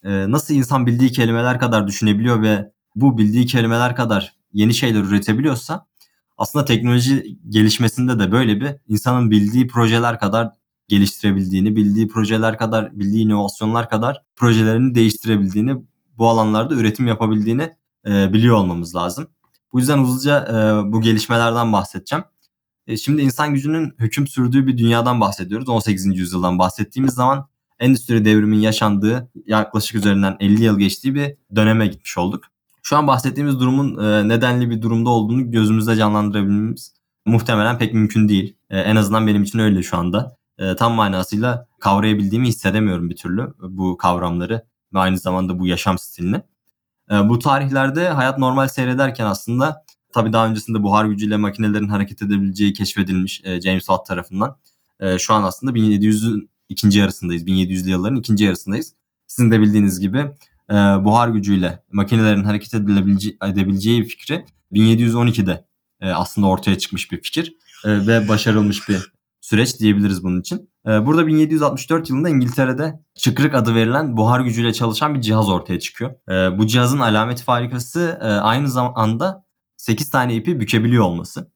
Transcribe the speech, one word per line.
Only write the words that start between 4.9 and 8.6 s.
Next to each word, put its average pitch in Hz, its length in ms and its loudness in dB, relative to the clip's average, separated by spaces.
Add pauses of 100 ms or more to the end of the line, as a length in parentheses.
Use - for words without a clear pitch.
üretebiliyorsa 117 880 -2 (500)
aslında 139 280 -2
teknoloji 123 720 0 (100)
gelişmesinde 110 720 2
de 95 120 0
böyle 110 300 0